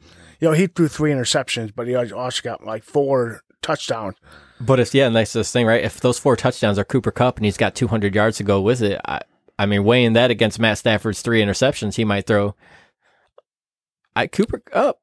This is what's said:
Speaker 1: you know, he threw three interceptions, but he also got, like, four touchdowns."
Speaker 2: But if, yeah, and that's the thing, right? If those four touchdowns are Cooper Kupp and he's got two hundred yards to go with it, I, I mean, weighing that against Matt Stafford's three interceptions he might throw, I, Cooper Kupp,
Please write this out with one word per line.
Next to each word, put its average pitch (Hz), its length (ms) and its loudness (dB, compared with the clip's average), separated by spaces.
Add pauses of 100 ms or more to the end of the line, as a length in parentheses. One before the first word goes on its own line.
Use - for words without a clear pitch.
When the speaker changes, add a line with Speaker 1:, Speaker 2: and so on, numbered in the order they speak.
(400)
Speaker 1:
you 160 80 2
know, 156 60 4
he 180 140 4
threw 170 200 0
three 147 240 -2
interceptions, 123 640 -2
but 120 120 -6
he 123 80 -2
also 120 480 -4
got, 117 220 -8
like, 110 180 -8
four 135 580 0 (200)
touchdowns." 110 540 -6 (460)
Speaker 2:
But 127 180 4
if, 117 140 0
yeah, 135 140 4
and 113 80 2
that's 110 180 0
the 113 100 -2
thing, 120 220 0
right? 113 180 2
If 104 160 -6
those 123 200 0
four 131 180 2
touchdowns 110 420 0
are 101 60 0
Cooper 120 260 -2
Kupp 123 260 0
and 107 80 -2
he's 101 120 0
got 104 180 0
two 123 120 -2
hundred 101 280 -2
yards 107 220 2
to - 60 -6
go 98 180 2
with 120 200 0
it, 101 240 -2
I, - 160 -6 (380)
I 104 60 0
mean, 101 200 0
weighing 117 280 4
that 120 180 4
against 110 280 0
Matt 110 180 2
Stafford's 107 440 -2
three 117 200 2
interceptions 104 540 0
he 113 100 0
might 101 220 -2
throw, 101 280 0 (1600)
I, - 120 -2
Cooper - 320 -2
Kupp, - 440 -2